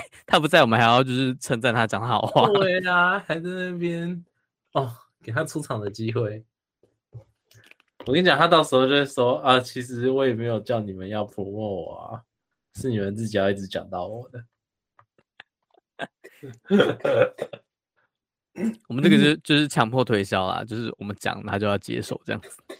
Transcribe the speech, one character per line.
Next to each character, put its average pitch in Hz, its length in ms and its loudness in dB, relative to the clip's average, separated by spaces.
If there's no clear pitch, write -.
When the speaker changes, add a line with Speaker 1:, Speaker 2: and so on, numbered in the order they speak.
Speaker 1:
他 - 140 4
不 151 80 2
在， 165 140 6
我 123 60 6
们 113 120 4
还 117 60 6
要 123 180 6
就 127 100 -4
是 131 240 -2
称 120 240 -4
赞 123 120 2
他， 113 140 2
讲 104 140 -4
他 117 60 -6
好 110 140 0
话。 - 280 4
Speaker 2:
对 190 380 2
啊， 180 320 2
还 165 200 -4
在 175 100 -8
那 180 280 -6
边， 170 480 -6
哦， 131 200 -4
给 117 80 -10
他 147 120 -2
出 147 180 -8
场 123 180 -6
的 104 100 -8
机 113 220 -6
会。 110 320 -4
我 127 80 -2
跟 175 80 2
你 185 40 2
讲， 147 120 6
他 147 100 6
到 160 160 6
时 139 120 0
候 131 120 6
就 139 60 2
会 143 120 4
说 135 360 0
，“啊， 127 180 6
其 123 220 -6
实 123 300 -2
我 135 160 2
也 123 60 2
没 113 120 -6
有 113 140 -2
叫 117 200 -2
你 101 140 -6
们 92 160 -10
要 107 160 -4
promote 98 240 -10
我 101 460 -8
啊， - 260 -14
是 135 140 -6
你 110 100 -2
们 101 160 -4
自 113 120 -6
己 104 100 -4
要 98 120 2
一 101 60 0
直 98 120 -10
讲 90 220 -8
到 90 180 -8
我 120 220 -14
的。” 117 160 -18
<laughs> - 920 2
Speaker 1:
我 120 60 -10
们 135 100 -2
这 190 60 6
个 208 80 8
就， 147 200 4
就 151 200 0
是 147 100 2
强 117 220 0
迫 127 140 0
推 104 200 0
销 95 240 -2
啦， - 160 -4
就 110 120 -10
是 117 220 -6
我 - 60 -12
们 101 160 -8
讲 101 260 -6
他 101 120 -2
就 101 80 -2
要 101 120 0
接 113 240 -8
受 - 220 -8
这 110 80 -6
样 110 100 -6
子。 - 200 -20